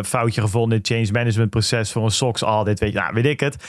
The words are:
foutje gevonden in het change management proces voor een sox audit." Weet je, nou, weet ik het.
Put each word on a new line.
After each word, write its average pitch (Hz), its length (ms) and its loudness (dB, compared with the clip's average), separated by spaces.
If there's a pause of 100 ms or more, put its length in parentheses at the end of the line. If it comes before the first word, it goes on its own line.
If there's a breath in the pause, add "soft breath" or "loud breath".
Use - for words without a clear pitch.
foutje 117 360 0
gevonden 113 300 0
in 113 60 2
het 104 100 -4
change 113 240 0
management 113 380 2
proces 113 420 0
voor 110 120 -2
een 110 80 0
sox 123 300 -2
audit." 107 380 2
Weet 104 140 0
je, 98 60 -2
nou, 87 140 -2
weet 117 120 2
ik 147 140 0
het. 143 160 -2 (140)